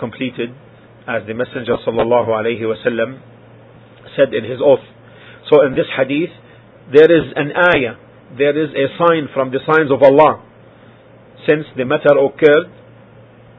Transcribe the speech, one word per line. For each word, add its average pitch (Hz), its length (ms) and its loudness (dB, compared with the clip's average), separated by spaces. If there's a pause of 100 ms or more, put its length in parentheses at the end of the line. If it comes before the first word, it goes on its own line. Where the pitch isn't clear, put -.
completed, 123 500 -8 (560)
as 113 200 -6
the 110 80 -10
Messenger 120 420 -6 (100)
sallallahu 117 400 0
alayhi 113 400 -4
wa 110 80 -4 (100)
sallam 120 360 -4 (960)
said 135 180 2
in 117 80 -4
his 120 180 -8
oath. 135 220 2 (640)
So 147 160 6
in 131 120 -2
this 160 100 -2 (100)
hadith, 139 360 -4 (600)
there 151 140 8
is 156 300 2
an 147 180 -6
ayah, 147 400 0 (420)
there 143 220 0
is 151 160 -4
a 135 140 -2 (100)
sign 165 340 0
from 131 200 -4
the 131 80 -4
signs 156 320 0
of 127 100 0
Allah, 139 400 4 (1040)
since 151 200 0 (100)
the 131 80 -4
matter 143 340 0
occurred 147 480 2 (920)